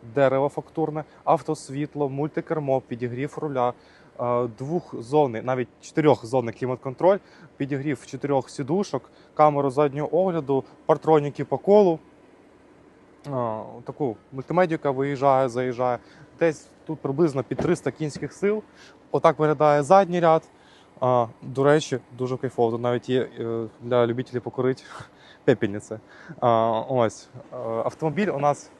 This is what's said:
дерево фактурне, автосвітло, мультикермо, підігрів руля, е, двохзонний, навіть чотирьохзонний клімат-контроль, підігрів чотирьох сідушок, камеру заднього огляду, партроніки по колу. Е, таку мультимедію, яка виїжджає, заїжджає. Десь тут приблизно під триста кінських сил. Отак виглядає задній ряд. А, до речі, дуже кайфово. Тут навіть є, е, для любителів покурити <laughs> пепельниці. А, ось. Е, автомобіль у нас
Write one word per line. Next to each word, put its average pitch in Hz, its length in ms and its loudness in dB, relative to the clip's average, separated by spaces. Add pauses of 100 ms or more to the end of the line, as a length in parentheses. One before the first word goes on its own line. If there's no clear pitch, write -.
(160)
дерево 135 340 2
фактурне, 151 540 -6 (200)
автосвітло, 147 840 -2
мультикермо, 143 720 -4
підігрів 123 560 -8
руля, 131 360 -2 (460)
е, 123 280 0 (100)
двохзонний, 131 840 -2
навіть 127 260 -4 (140)
чотирьохзонний 123 720 0
клімат-контроль, 135 640 0 (400)
підігрів 139 480 -6
чотирьох 139 440 -4
сідушок, 147 640 -6 (220)
камеру 143 360 4
заднього 143 460 -2
огляду, 160 480 0 (220)
партроніки 151 600 2
по 139 120 -4
колу. 190 420 4 (1300)
Е, - 20 -14 (540)
таку 131 320 -4 (160)
мультимедію, 156 500 0
яка 143 100 0
виїжджає, 135 580 2
заїжджає. 123 480 -2 (420)
Десь 165 280 0 (180)
тут 156 140 -10
приблизно 139 440 0
під - 140 -8
триста 156 340 -2
кінських 147 420 -8
сил. 208 300 -2 (480)
Отак 147 280 2
виглядає 151 440 4
задній 180 360 4
ряд. 160 240 4 (640)
А, 123 220 2 (140)
до 135 220 -4
речі, 143 360 2 (180)
дуже 127 200 -4
кайфово. 120 340 0
Тут 117 100 -4
навіть 123 280 -2
є, 127 200 0 (100)
е, 117 260 -4 (160)
для 120 260 2
любителів 120 340 -4
покурити 127 420 -4 (300)
<laughs> - 320 -14
пепельниці. 107 540 0 (400)
А, 113 500 2
ось. 120 400 0 (240)
Е, 127 40 -12 (280)
автомобіль 156 420 -4
у 143 120 -4
нас 143 400 -2